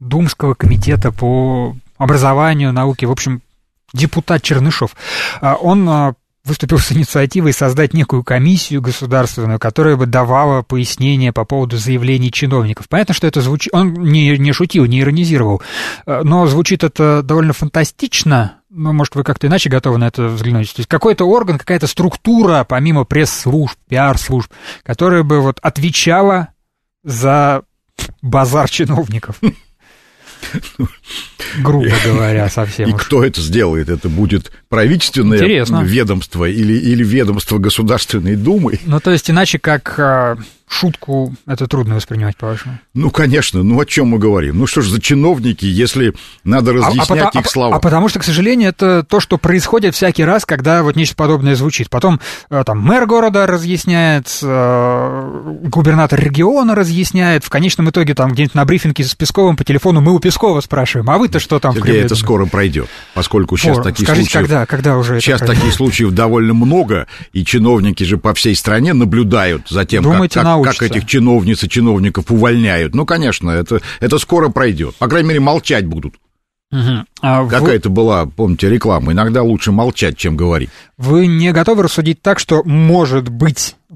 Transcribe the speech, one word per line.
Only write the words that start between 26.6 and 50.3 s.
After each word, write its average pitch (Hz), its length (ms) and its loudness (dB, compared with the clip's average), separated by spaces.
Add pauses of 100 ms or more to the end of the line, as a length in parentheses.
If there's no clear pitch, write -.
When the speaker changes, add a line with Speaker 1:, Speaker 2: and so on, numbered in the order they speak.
Speaker 1:
за 139 600 0 (580)
базар 135 480 0
чиновников. 120 720 -4
Speaker 2:
<laughs> 226 100 2 (2000)
Speaker 1:
Грубо 139 260 2 (160)
говоря, 107 440 0
совсем 104 420 -4
Speaker 2:
И - 20 0
Speaker 1:
уж. 104 100 -2
Speaker 2:
кто 131 220 2
это 131 160 -2
сделает? 80 480 0
Это 85 200 -4
будет 95 440 -2 (160)
правительственное 113 680 2
Speaker 1:
Интересно. 156 440 2
Speaker 2:
ведомство 95 600 -2
или, 107 300 0
или 120 280 0
ведомство 107 560 0
Государственной 104 800 0
Думы? 135 480 0
Speaker 1:
Ну, 151 160 0
то 185 100 -2
есть 170 200 0
иначе 170 280 0
как, 151 400 -4
а, 127 380 0 (320)
шутку 135 640 -4 (120)
это 135 200 -4
трудно 117 280 -2
воспринимать, 107 420 -4
по-вашему? 117 420 -8 (160)
Speaker 2:
Ну, 143 160 0
конечно, 143 520 0
ну 113 180 2
о 147 60 0
чем 135 220 0
мы 117 100 2
говорим? 92 400 0
Ну 90 80 0
что 143 160 0
ж 107 80 0
за 107 100 0
чиновники, 139 640 0
если 110 500 0 (300)
надо 123 280 2
Speaker 1:
А, - 20 2
а - 20 2 (120)
Speaker 2:
разъяснять 156 360 0
Speaker 1:
пота-, - 160 0
Speaker 2:
их - 60 -4
Speaker 1:
а, - 20 -4
Speaker 2:
слова? 123 280 0
Speaker 1:
а - 20 0
потому 170 300 2
что, 202 100 -4
к 156 60 -6
сожалению, 196 460 2
это 180 380 0
то, 202 120 2
что - 180 -2
происходит 180 560 0
всякий 175 300 0
раз, 185 200 2